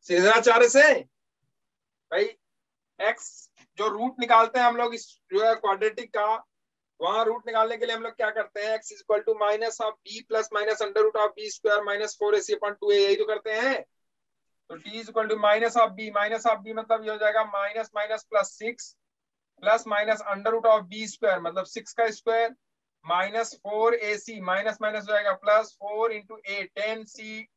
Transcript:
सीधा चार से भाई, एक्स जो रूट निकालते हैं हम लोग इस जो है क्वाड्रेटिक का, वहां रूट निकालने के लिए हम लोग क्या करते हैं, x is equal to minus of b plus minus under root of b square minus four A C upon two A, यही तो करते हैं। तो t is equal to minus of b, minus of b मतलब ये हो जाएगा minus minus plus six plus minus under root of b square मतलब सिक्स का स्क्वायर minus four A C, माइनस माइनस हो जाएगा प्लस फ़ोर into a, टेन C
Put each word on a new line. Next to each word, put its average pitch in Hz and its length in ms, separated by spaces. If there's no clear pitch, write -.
सीधा 190 340
चार 233 280
से 277 120
भाई, 190 120
एक्स - 500
जो 214 120
रूट 240 300
निकालते 233 400
हैं 240 60
हम 233 120
लोग 240 180
इस - 120
जो 202 140
है 226 100
क्वाड्रेटिक 214 560
का, 208 160
वहां 208 260
रूट 226 220
निकालने 226 300
के 233 80
लिए 226 100
हम 226 80
लोग 226 120
क्या 214 160
करते 214 300
हैं, 220 160
x - 140
is 202 100
equal 214 240
to 226 140
minus 214 400
of 214 260
b 214 240
plus 220 220
minus 214 300
under 208 220
root 214 200
of 208 120
b 214 140
square 208 340
minus 208 320
four 208 200
A 196 60
C 208 140
upon 202 200
two 208 160
A, 202 80
यही 196 160
तो 214 100
करते 214 280
हैं। 254 220
तो 160 80
t 208 240
is 220 100
equal 220 180
to 214 100
minus 220 360
of 220 220
b, 220 180
minus 220 360
of 196 120
b 220 120
मतलब 220 300
ये 214 60
हो 214 60
जाएगा 214 340
minus 208 460
minus 214 280
plus 208 300
six 233 320
plus 226 240
minus 214 360
under 214 220
root 220 160
of 208 220
b 214 160
square 190 320
मतलब 175 240
सिक्स - 340
का 226 120
स्क्वायर 233 440
minus 202 520
four 220 360
A 214 300
C, 220 200
माइनस 202 380
माइनस 214 220
हो 208 100
जाएगा 208 200
प्लस 214 380
फ़ोर 220 320
into 214 340
a, 202 160
टेन 220 440
C 220 360